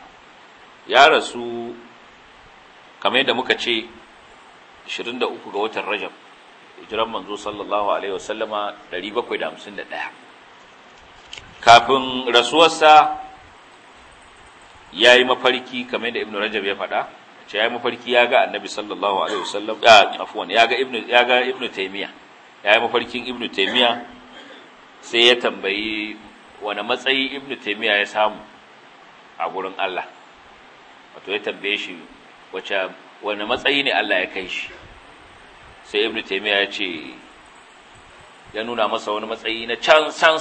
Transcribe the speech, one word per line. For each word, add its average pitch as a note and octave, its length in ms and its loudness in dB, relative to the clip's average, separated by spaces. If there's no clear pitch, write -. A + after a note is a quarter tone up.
Ya C3+ 200 8
rasu, A#2+ 640 -2
kamar G#2+ 220 2
yadda C3 120 0
muka A#2+ 220 0
ce, A2+ 300 -4
ashirin A#2 340 -10
da A2+ 60 0
uku F2 260 -8
ga G2+ 60 -6
watan G#2 280 -4
Rajab, F#2+ 240 -6
hijiran G#2+ 260 -4
manzo G2+ 280 -10
sallallahu G2+ 580 -4
alaihi F#2+ 180 -4
wasallama G#2+ 600 -6
ɗari F#2 240 -8
bakwai A2 240 -4
da E2 120 -6
hamsin - 260 -18
da - 80 -10
ɗaya. D#2 260 -12
Kafin B2+ 720 6
rasuwarsa, D3+ 840 6
ya A#2 220 6
yi B2+ 100 6
mafarki, B2+ 600 -2
kamar A2+ 260 -6
da A2+ 100 -6
Ibn G#2+ 160 -8
Rajab G#2+ 280 -4
ya G2 100 -2
faɗa, G2 320 -6
ce G2+ 120 -8
ya A2 60 2
yi A#2 60 2
mafarki A#2+ 420 -6
ya A#2+ 140 6
ga A#2 220 4
Annabi G2+ 200 -8
sallallahu G2+ 560 -4
alaihi F#2+ 200 -4
wasallam, G#2+ 400 -8
ah, G2+ 400 8
afwan, F#2+ 260 -8
ya A2+ 160 4
ga B2 100 -2
Ibn, B2+ 180 -4
ya B2 160 4
ga B2 200 2
Ibn B2+ 240 -6
Taymiyyah. F#2+ 420 -8
Ya G2+ 100 4
yi A2+ 60 6
mafarkin A#2 480 -4
Ibn A#2+ 140 -8
Taymiyyah, A#2 420 2
sai A#2+ 240 4
ya B2 80 6
tambayi G#2+ 800 -4
wane G#2 200 -6
matsayi C3 540 -2
Ibn C3+ 140 -12
Taymiyyah G#2 400 0
ya G2+ 80 0
samu G#2+ 320 0
a E2 120 -6
gurin F#2 260 -10
Allah. F2+ 320 -6
Wato - 140 -20
ya G2+ 160 -4
tambaye G2 320 -6
shi F#2+ 200 -10
wace, F#2+ 360 -4
wane G#2 240 -6
matsayi C#3 400 -2
ne B2 80 -2
Allah G2 320 0
ya - 80 -6
kai F#2 160 -8
shi. - 240 -10
Sai G#2+ 240 0
Ibn A2 160 -8
Taymiyyah G2+ 400 0
ya G2 80 -2
ce, G2 160 -6
ya G#2+ 140 -6
nuna A2+ 240 -2
masa A2 240 -4
wani A2 160 -6
matsayi A2+ 400 -8
na A#2 80 -4
can, D#3 320 4
can D#3+ 300 2